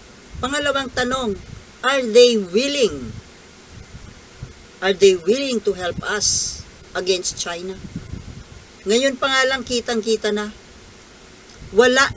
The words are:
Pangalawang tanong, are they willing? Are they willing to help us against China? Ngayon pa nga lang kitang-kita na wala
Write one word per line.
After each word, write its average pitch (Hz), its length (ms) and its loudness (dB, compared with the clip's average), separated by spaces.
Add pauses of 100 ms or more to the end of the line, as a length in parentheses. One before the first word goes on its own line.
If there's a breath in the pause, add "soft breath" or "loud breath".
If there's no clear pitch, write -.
(360)
Pangalawang 277 560 -2
tanong, 254 400 -2 (480)
are 262 240 2
they 240 320 8
willing? 196 760 0 (1700)
Are 190 80 2
they 190 240 6
willing 233 480 0
to 202 80 2
help 180 320 -6
us - 580 -2 (300)
against 185 480 -2
China? 180 400 -8 (1040)
Ngayon 247 320 2
pa 277 160 -2
nga 262 160 4
lang 262 160 -2
kitang-kita 226 720 -2
na 208 160 -6 (1200)
wala 254 460 4